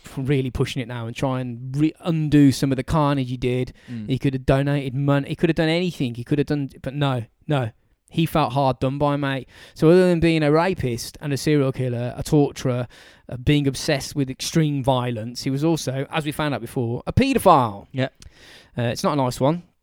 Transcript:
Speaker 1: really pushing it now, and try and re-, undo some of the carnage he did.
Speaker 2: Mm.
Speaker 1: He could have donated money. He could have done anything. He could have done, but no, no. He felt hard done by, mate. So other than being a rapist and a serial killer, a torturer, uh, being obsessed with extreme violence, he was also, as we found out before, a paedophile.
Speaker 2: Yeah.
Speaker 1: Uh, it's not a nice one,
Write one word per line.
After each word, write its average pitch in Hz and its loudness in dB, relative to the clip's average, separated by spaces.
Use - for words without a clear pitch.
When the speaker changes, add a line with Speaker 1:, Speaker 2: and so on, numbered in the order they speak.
Speaker 1:
really 135 -2
pushing 131 -4
it 113 -8
now, 120 -8
and 117 -10
try 131 -2
and 127 -8
re-, 151 2
undo 147 4
some 139 0
of 127 0
the 127 -4
carnage 143 0
he 127 -6
did. 123 -2
Speaker 2:
Mm. 110 -8
Speaker 1:
He 135 0
could 139 -2
have 131 -6
donated 139 0
money. 143 0
He - -4
could 165 0
have 165 2
done 160 2
anything. 160 -2
He 120 -10
could 147 -2
have 139 0
done, 143 -4
but 127 -10
no, 135 -2
no. 131 0
He 165 0
felt 143 0
hard 131 0
done 135 -2
by, 143 2
mate. 135 -4
So 160 4
other 180 8
than 175 4
being 160 2
a 147 4
rapist 156 -2
and 147 -4
a 131 -2
serial 143 2
killer, 120 -4
a - -10
torturer, 135 0
uh, 120 -10
being 143 2
obsessed 135 -4
with 139 -2
extreme 147 -2
violence, 123 -2
he 139 -4
was 135 -2
also, 147 -2
as 160 -4
we 147 -6
found 151 -4
out 107 -6
before, 117 -4
a 170 -6
paedophile. 165 4
Speaker 2:
Yeah. 131 -2
Speaker 1:
Uh, 123 -2
it's 117 -4
not 175 0
a - 0
nice 127 -2
one, 160 0